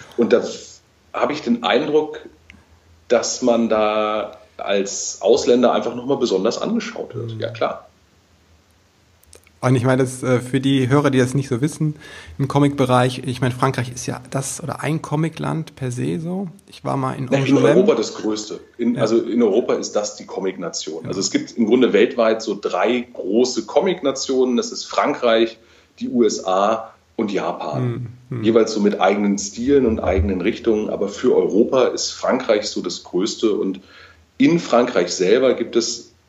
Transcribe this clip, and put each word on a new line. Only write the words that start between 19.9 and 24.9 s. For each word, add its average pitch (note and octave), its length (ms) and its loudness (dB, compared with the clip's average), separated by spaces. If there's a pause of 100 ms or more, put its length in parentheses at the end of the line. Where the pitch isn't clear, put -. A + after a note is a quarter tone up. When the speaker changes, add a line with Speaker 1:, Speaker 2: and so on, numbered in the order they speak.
Speaker 1:
das G#2 180 -4
die - 120 -16
Comic-Nation. E2+ 760 -8
Speaker 2:
Ja. D#2+ 60 -12
Speaker 1:
Also F#2 100 -6
es F#2+ 140 -4
gibt - 240 -4
im A#2 100 2
Grunde A#2+ 260 4
weltweit A2 480 4
so G2+ 200 -4
drei A2 520 0
große A2+ 540 0
Comic-Nationen. C3 880 0
Das A2+ 140 -2
ist - 140 -10
Frankreich, A#2 720 0 (400)